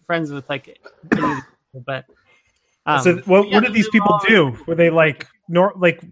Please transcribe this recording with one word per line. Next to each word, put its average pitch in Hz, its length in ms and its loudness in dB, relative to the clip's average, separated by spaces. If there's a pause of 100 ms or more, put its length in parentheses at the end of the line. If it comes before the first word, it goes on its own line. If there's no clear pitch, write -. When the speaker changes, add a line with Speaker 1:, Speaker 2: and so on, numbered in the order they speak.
Speaker 1:
friends 165 260 -4
with, 139 180 -12
like, 139 180 -10 (480)
any 147 160 -2
of 143 40 -6
these 131 80 -10 (300)
people," 127 140 -18
but, 131 180 -10 (960)
Speaker 2:
So 175 100 2
Speaker 1:
um, 175 140 -4
Speaker 2:
what, 202 240 4
Speaker 1:
yeah, - 60 0
Speaker 2:
what 220 80 4
did 233 100 -4
these 220 120 2
Speaker 1:
they 214 40 -6
were - 40 -12
Speaker 2:
people 202 200 2
Speaker 1:
all 202 140 -2
Speaker 2:
do? 156 300 2 (100)
Were 165 80 -4
they, 170 160 2
like, 160 360 0 (220)
nor-, 185 280 2
like, 175 340 0